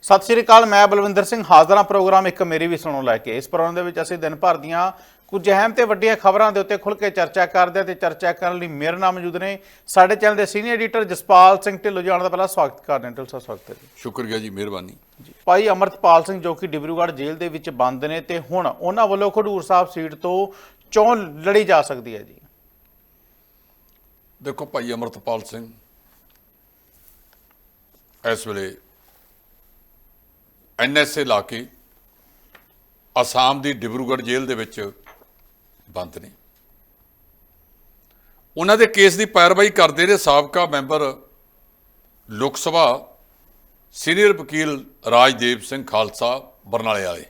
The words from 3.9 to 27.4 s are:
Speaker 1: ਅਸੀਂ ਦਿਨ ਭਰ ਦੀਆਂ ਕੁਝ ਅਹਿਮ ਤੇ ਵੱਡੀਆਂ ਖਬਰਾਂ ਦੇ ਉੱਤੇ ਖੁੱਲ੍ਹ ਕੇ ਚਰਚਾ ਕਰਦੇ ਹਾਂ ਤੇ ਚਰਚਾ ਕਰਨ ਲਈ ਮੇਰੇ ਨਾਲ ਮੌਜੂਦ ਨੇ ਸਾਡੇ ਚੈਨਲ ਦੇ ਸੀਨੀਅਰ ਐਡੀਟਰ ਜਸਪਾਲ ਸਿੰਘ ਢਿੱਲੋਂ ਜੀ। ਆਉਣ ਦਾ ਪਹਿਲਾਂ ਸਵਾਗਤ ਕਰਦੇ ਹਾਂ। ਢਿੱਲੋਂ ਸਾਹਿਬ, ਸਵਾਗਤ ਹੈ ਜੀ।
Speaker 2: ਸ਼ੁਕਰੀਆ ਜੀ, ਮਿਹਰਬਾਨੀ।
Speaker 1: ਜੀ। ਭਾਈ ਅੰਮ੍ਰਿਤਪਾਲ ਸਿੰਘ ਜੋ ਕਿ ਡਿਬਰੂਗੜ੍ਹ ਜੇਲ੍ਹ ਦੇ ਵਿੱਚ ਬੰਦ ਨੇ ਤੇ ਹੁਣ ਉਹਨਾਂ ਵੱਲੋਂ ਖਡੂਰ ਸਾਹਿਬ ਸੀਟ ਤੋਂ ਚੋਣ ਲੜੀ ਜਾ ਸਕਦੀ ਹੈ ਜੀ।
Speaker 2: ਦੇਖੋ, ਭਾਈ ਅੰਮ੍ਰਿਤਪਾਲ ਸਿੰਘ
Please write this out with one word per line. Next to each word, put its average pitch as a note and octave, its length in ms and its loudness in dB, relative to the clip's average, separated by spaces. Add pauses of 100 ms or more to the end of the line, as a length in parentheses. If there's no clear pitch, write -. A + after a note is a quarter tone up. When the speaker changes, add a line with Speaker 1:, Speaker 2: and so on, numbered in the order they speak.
Speaker 1:
ਅਸੀਂ E3+ 160 -8
ਦਿਨ D#3 180 -6
ਭਰ E3+ 200 0
ਦੀਆਂ E3 360 -4 (360)
ਕੁਝ G3 220 -2
ਅਹਿਮ G#3 220 2
ਤੇ A#3+ 120 2
ਵੱਡੀਆਂ G#3+ 320 0
ਖਬਰਾਂ G#3 360 4
ਦੇ G3 80 -2
ਉੱਤੇ G3 160 -4
ਖੁੱਲ੍ਹ G3+ 220 -6
ਕੇ G3+ 120 -4
ਚਰਚਾ F3+ 360 -2
ਕਰਦੇ F3+ 340 0
ਹਾਂ F#3 60 -4
ਤੇ F3+ 80 -8
ਚਰਚਾ E3+ 380 -4
ਕਰਨ F3 260 -6
ਲਈ F3 100 -10
ਮੇਰੇ D#3 280 -6
ਨਾਲ F#3 160 0
ਮੌਜੂਦ F3 240 -8
ਨੇ F#3+ 220 -8 (280)
ਸਾਡੇ F#3+ 300 6
ਚੈਨਲ G#3+ 200 2
ਦੇ G3+ 100 0
ਸੀਨੀਅਰ G#3+ 280 -4
ਐਡੀਟਰ A3+ 300 -4
ਜਸਪਾਲ F#3+ 580 6
ਸਿੰਘ G3 160 -6
ਢਿੱਲੋਂ G3 240 -4
ਜੀ। F#3 60 -4
ਆਉਣ F3+ 140 0
ਦਾ F#3 60 -2
ਪਹਿਲਾਂ F3+ 200 -2
ਸਵਾਗਤ D3+ 360 -4
ਕਰਦੇ C3+ 200 -4
ਹਾਂ। A#2+ 80 -12
ਢਿੱਲੋਂ C3 140 -14
ਸਾਹਿਬ, B2+ 180 -16
ਸਵਾਗਤ - 260 -16
ਹੈ F#2+ 120 -14
ਜੀ। - 140 -20
Speaker 2:
ਸ਼ੁਕਰੀਆ A2+ 420 -10
ਜੀ, A2 120 -10
ਮਿਹਰਬਾਨੀ। G2 460 -12 (260)
Speaker 1:
ਜੀ। - 120 -20 (100)
ਭਾਈ F#3+ 240 2
ਅੰਮ੍ਰਿਤਪਾਲ G3 560 2
ਸਿੰਘ F#3+ 180 -10
ਜੋ E3 120 -6
ਕਿ F#3 120 -12
ਡਿਬਰੂਗੜ੍ਹ E3 460 -6
ਜੇਲ੍ਹ D3 260 -10
ਦੇ E3+ 100 -8
ਵਿੱਚ D#3 220 -12
ਬੰਦ B2+ 340 -4
ਨੇ D#3+ 160 -6
ਤੇ E3+ 180 -8
ਹੁਣ D#3+ 280 -6
ਉਹਨਾਂ G3 400 -2
ਵੱਲੋਂ G3 240 0
ਖਡੂਰ G3+ 320 -4
ਸਾਹਿਬ F3+ 260 0
ਸੀਟ D#3+ 260 -10
ਤੋਂ F#3 340 -4 (420)
ਚੋਣ G#3 520 0
ਲੜੀ G3+ 220 2
ਜਾ E3+ 180 4
ਸਕਦੀ B2 340 -10
ਹੈ G#2 60 -16
ਜੀ। - 140 -20 (2000)
Speaker 2:
ਦੇਖੋ, C#3 240 -12
ਭਾਈ B2 260 -8
ਅੰਮ੍ਰਿਤਪਾਲ A#2 500 -8
ਸਿੰਘ A2+ 300 -18 (2500)